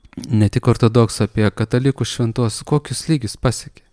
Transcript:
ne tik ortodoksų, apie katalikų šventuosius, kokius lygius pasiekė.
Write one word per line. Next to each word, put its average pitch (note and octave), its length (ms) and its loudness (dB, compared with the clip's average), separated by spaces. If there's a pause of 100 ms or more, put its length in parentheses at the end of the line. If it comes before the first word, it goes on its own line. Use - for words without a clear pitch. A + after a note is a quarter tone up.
(180)
ne G#2+ 320 2
tik - 180 0
ortodoksų, A2+ 600 2
apie G#2+ 220 0
katalikų B2 580 -2
šventuosius, A#2 600 -2
kokius - 420 -2
lygius C3+ 280 -2
pasiekė. - 560 -4